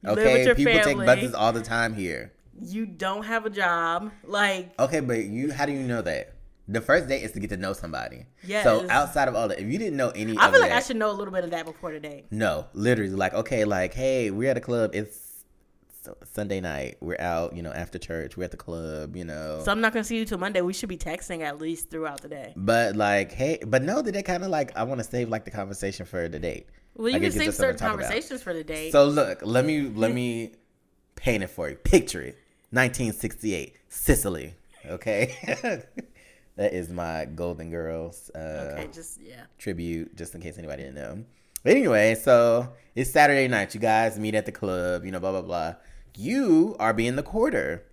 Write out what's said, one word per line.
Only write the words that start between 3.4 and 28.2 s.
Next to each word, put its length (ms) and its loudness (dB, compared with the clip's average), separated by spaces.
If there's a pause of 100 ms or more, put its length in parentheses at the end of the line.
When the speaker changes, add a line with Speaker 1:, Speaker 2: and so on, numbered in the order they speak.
Speaker 1:
a 20 -4
job. 640 -2 (120)
Like, 560 -2
Speaker 2:
Okay, 200 2
but 260 -2
you, 260 -4
how 140 0
do 60 0
you 120 -4
know 200 -2
that? 320 -6 (320)
The 140 -2
first 260 4
date 160 -2
is 80 -6
to 80 -8
get 100 -4
to 80 -6
know 160 -4
somebody. 520 -8 (180)
Speaker 1:
Yes. 200 -2
Speaker 2:
So 260 6
outside 380 4
of 80 -2
all 120 0
that, 120 -2
if 80 -6
you 120 -2
didn't 180 -2
know 120 2
any 280 -4
Speaker 1:
I 100 8
Speaker 2:
of 40 4
Speaker 1:
feel 100 10
like 100 4
I 40 2
Speaker 2:
that 100 0
Speaker 1:
should 120 -4
know 120 0
a 40 -4
little 200 -8
bit 120 -2
of 60 -6
that 140 -6
before 280 -12
the 60 -12
date. 320 -14
Speaker 2:
No, 420 0
literally, 400 2
like, 200 0
okay, 320 0
like, 280 0
hey, 360 0
we're 220 0
at 60 2
a 40 -4
club. 320 0
It's 500 -8 (600)
S-, 80 -14 (200)
Sunday 280 -4
night. 400 -6
We're 180 -6
out, 360 -2
you 80 -10
know, 80 -8
after 260 -10
church. 400 -8
We're 60 -6
at 80 -6
the 60 -14
club, 580 -10
you 100 -10
know. 380 -8
Speaker 1:
So 80 0
I'm 100 0
not 120 2
gonna 100 -2
see 140 -4
you 80 -2
till 120 -6
Monday. 240 -2
We 120 -2
should 160 -8
be 80 -8
texting 440 -8
at 180 -8
least 300 -8
throughout 320 -8
the 80 -18
day. 260 -14
Speaker 2:
But, 400 2
like, 360 2
hey, 340 -2
but 160 2
no, 220 0
did 100 -4
they 100 -4
kinda, 240 -2
like, 300 -2
I 60 0
wanna 220 -4
save, 240 -2
like, 160 -4
the 60 -12
conversation 540 -6
for 240 -4
the 100 -8
date. 280 -6 (280)
Speaker 1:
Well, 140 -2
you 40 0
Speaker 2:
Like, 100 2
Speaker 1:
can 80 4
Speaker 2:
it 20 -4
gives 40 0
Speaker 1:
save 120 2
Speaker 2:
us 80 -2
something 160 2
to 60 -6
Speaker 1:
certain 80 0
Speaker 2:
talk 80 0
about. 140 -6
Speaker 1:
conversations 340 -6